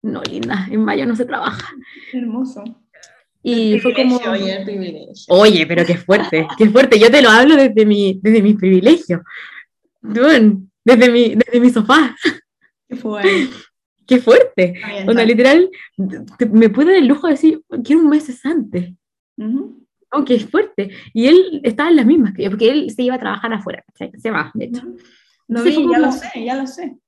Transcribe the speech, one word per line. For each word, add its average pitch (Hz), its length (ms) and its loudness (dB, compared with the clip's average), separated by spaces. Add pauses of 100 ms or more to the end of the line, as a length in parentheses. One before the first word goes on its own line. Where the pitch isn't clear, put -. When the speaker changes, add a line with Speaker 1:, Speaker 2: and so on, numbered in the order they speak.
Speaker 1:
No, - 220 -10
linda, 202 480 -8
en 214 120 -2
mayo 208 220 -4
no 240 80 -4
se 233 100 -6
trabaja. - 480 -10 (400)
Speaker 2:
Hermoso. 240 520 -10 (800)
Speaker 1:
Y 226 280 -2
Speaker 2:
El 196 80 -2
Speaker 1:
fue 254 120 0
como 254 240 0
Speaker 2:
privilegio, 226 280 -6
oye, 190 120 -6
el 196 60 -12
privilegio. 185 640 -14
Speaker 1:
Oye, 180 380 4
pero 170 180 -2
qué 170 140 -2
fuerte, 165 580 -2
qué 214 140 4
fuerte. 247 280 4
Yo 226 120 6
te 277 100 4
lo 254 80 4
hablo 254 280 6
desde 220 280 2
mi, 202 380 0
desde 220 200 2
mis 208 140 2
privilegios. 190 640 2 (800)
Bueno, 220 600 2 (200)
desde 247 280 4
mi, 240 240 2
desde 233 260 0
mi 247 80 4
sofá. 247 480 0 (720)
Speaker 2:
Qué 247 80 -14
fuerte. 202 520 -2 (580)
Speaker 1:
Qué 254 120 4
fuerte. 226 580 2
Speaker 2:
Está - 120 -14
bien, 202 200 -8
Speaker 1:
Onda, 233 140 2
Speaker 2:
está - 20 2
bien. 220 40 2
Speaker 1:
literal, 269 420 4 (680)
te, 247 80 -2
me 220 240 4
pude 247 160 0
dar 370 100 4
el 311 100 4
lujo 285 200 0
de 320 80 0
decir, 311 260 0 (240)
"Quiero 302 180 2
un 311 60 4
mes 294 380 -4
antes". 202 480 -6 (420)
Speaker 2:
Ujú. 247 500 -10 (240)
Speaker 1:
Aunque 254 260 -2
es 220 120 -6
fuerte. 294 420 -4 (220)
Y 226 140 0
él 339 380 4
estaba 285 260 -4
en 339 60 6
las 254 100 2
mismas 247 260 2
que - 120 -8
yo, 196 60 -6
porque 214 200 0
él 277 200 -4
se 233 120 -8
iba 247 120 -2
a 254 60 -8
trabajar 214 320 -8
afuera, - 360 -12
¿cachai? - 300 -18
Se 240 120 -8
va, 160 240 -6
de - 120 -10
hecho. 240 200 -12
Speaker 2:
Ujú. 359 100 -18 (520)
Lo 233 120 -4
Speaker 1:
Entonces 302 160 0
Speaker 2:
vi, 311 80 0
Speaker 1:
fue 349 80 0
Speaker 2:
ya 349 60 0
lo 302 80 0
Speaker 1:
como 262 120 -4
Speaker 2:
sé, 247 260 -14
ya 247 100 -6
lo 269 120 -8
sé. 330 300 -14 (120)